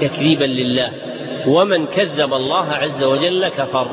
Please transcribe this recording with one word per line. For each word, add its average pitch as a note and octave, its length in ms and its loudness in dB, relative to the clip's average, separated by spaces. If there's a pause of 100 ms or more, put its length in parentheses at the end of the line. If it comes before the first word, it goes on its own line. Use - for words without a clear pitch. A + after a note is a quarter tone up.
تكذيبا C#3+ 440 2
لله، B2+ 460 0 (560)
ومن E3+ 400 4
كذب D3 480 0
الله D3+ 380 0
عز C#3 320 -2
وجل E3+ 440 2
كفر. C3+ 440 -2